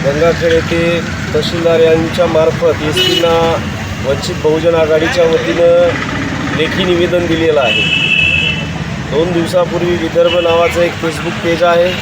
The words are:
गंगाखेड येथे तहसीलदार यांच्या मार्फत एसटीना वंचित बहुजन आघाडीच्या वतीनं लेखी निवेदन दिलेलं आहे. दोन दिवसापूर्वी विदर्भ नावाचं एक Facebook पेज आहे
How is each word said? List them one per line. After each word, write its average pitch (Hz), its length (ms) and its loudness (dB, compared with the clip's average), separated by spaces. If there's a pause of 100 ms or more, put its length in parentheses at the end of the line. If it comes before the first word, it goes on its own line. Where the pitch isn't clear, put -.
गंगाखेड 160 500 0
येथे 165 260 0 (540)
तहसीलदार 165 460 0
यांच्या 165 460 2
मार्फत 160 640 0
एसटीना 165 460 2 (720)
वंचित 139 380 -4
बहुजन 160 320 2
आघाडीच्या 160 480 2
वतीनं 170 1300 0
लेखी 160 260 -2
निवेदन 175 420 0
दिलेलं 160 360 0
आहे. 113 220 0 (1300)
दोन 165 200 0
दिवसापूर्वी 170 680 0
विदर्भ 165 460 0
नावाचं 170 380 2
एक 170 120 0 (100)
Facebook 160 400 -4
पेज 170 200 0
आहे 175 280 2 (100)